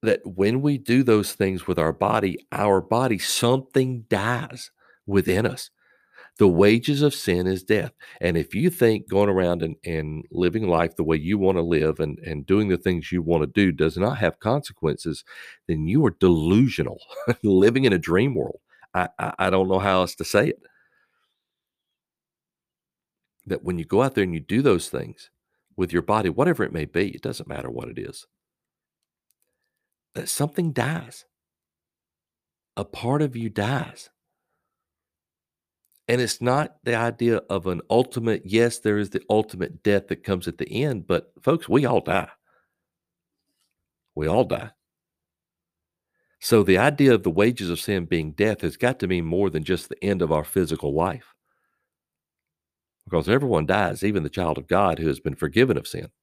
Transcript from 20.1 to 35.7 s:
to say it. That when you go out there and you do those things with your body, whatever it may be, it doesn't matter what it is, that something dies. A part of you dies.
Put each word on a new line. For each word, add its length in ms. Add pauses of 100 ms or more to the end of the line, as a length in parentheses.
to 80
say 260
it. 120 (2750)
That 160
when 160
you 60
go 180
out 100
there 100
and 100
you 80
do 200
those 280
things 420 (460)
with 160
your 80
body, 280
whatever 340
it 100
may 120
be, 240
it 120
doesn't 260
matter 220
what 180
it 100
is, 300 (1900)
that 120
something 460
dies. 520 (1500)
A 80
part 380
of 140
you 140
dies. 600 (2000)